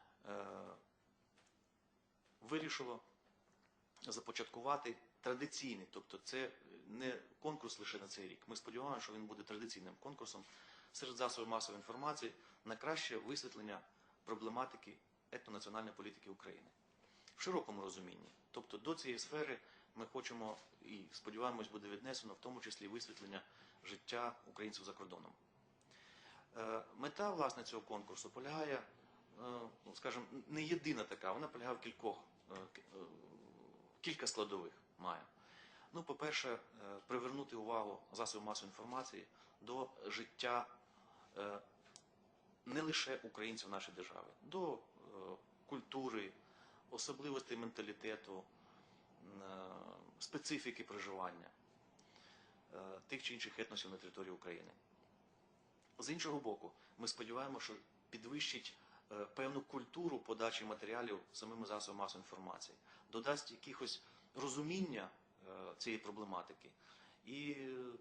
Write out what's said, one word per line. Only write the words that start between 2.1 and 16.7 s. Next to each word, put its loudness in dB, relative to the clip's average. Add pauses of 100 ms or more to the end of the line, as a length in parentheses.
вирішило 4 (1080)
започаткувати 2 (260)
традиційний, 2
тобто -6
це 0 (360)
не 0 (200)
конкурс 0
лише 0
на -6
цей -4
рік. -12
Ми -4
сподіваємося, 0
що -2
він -4
буде -6
традиційним -4
конкурсом -6 (460)
серед -2
засобів 4
масової 4
інформації 2 (340)
на 0
краще 4
висвітлення -2 (440)
проблематики 0 (340)
етнонаціональної -2
політики -6
України -10 (680)